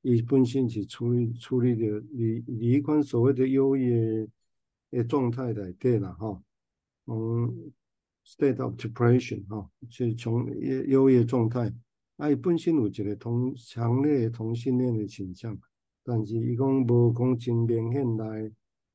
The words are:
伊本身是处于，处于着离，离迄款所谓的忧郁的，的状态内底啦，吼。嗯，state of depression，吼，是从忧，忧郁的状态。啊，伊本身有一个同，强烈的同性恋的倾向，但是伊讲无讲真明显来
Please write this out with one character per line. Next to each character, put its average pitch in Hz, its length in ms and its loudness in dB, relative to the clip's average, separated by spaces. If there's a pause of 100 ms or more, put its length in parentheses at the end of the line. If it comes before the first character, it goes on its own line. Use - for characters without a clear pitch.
伊 120 220 2
本 131 220 4
身 123 240 0
是 110 180 -4
处 120 280 -2
于， 117 200 0
处 123 280 -2
于 123 140 2
着 107 240 -2 (100)
离， 117 380 -2
离 120 320 0
迄 - 20 -6
款 151 180 2
所 123 220 0
谓 135 100 4
的 131 140 2
忧 135 300 2
郁 113 500 0 (640)
的， 127 80 -4
的 117 60 0
状 123 260 0
态 120 220 -6
内 95 220 -8
底 123 240 2
啦， 92 200 -6
吼。 104 240 -8 (640)
嗯， 117 680 -4 (540)
state 135 340 0
of 120 140 -4
depression， 120 760 2
吼， 104 220 -10 (180)
是 117 260 -2
从 117 300 -2 (140)
忧， 135 280 -4
忧 135 240 6
郁 127 80 8
的 120 60 6
状 120 240 2
态。 117 240 -2 (440)
啊， 147 120 -4
伊 143 60 4
本 165 240 0
身 165 160 0
有 117 140 2
一 - 20 -2 (140)
个 101 100 -4
同， 120 420 -2
强 120 460 -2
烈 143 220 2
的 113 60 0
同 113 220 -6
性 123 240 -2
恋 127 200 0
的 107 100 -2
倾 95 260 -10
向， 104 240 -10 (460)
但 113 240 -2
是 110 80 -8
伊 117 220 -2
讲 135 120 0
无 120 480 4
讲 127 220 0
真 120 160 -2
明 117 380 0
显 127 240 -2
来 110 340 -6 (440)